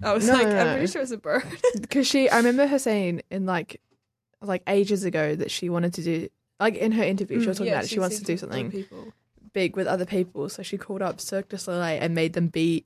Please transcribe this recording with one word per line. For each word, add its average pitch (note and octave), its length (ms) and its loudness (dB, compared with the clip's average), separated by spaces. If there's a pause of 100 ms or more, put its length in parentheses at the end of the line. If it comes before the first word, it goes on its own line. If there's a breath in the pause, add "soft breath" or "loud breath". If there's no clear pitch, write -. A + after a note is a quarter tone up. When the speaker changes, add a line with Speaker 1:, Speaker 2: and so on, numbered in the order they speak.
Speaker 1:
I G#3+ 100 0
was G#3+ 140 2
Speaker 2:
No, A#3+ 80 6
Speaker 1:
like, A#3 140 6
Speaker 2:
no, G#3 100 4
Speaker 1:
I'm F3+ 80 4
Speaker 2:
no. D#3 100 2
Speaker 1:
pretty C4 160 0
sure D4+ 100 -4
it's B3+ 100 -6
a A3+ 60 -6
bird. A#3+ 260 0 (240)
<laughs> A#3 220 -2
Speaker 2:
'Cause C4 160 4
she, C4+ 220 4
I - 100 6
remember A#3+ 280 6
her C#4 120 2
saying G3+ 520 0
in, F#3+ 160 -4
like, F3+ 340 -4 (600)
like, F#3+ 260 -4
ages G3 380 2
ago D#3 320 0
that E3 160 -4
she - 160 -4
wanted F3 260 0
to F3 80 -8
do, E3 260 -2 (300)
like, G#3+ 160 2
in - 180 0
her A3 120 2
interview, G3 360 0
she A#3 60 0
was F#3+ 100 0
Speaker 1:
Mm, - 20 -10
Speaker 2:
talking G3+ 100 -2
Speaker 1:
yeah, G#3 60 0
Speaker 2:
about - 100 -2
it. - 40 -6
She A3+ 60 -6
Speaker 1:
she G#3 60 0
Speaker 2:
wants F#3 160 -2
Speaker 1:
said G#3 60 -8
Speaker 2:
to G3 40 -8
do E3+ 60 -2
Speaker 1:
with F3 100 -4
other - 100 -10
Speaker 2:
something C3 200 -6
Speaker 1:
people. G3+ 400 -12 (400)
Speaker 2:
big F#3 240 -2
with F#3+ 100 -2
other F3+ 200 -2
people, F3+ 420 -4
so - 160 -12
she - 140 -6
called G3 240 -8
up F#3 180 -6
Cirque G3 300 -6
du F#3+ 80 -10
Soleil F3 440 -4
and E3 100 -2
made E3 200 0
them E3+ 160 0
be E3 380 0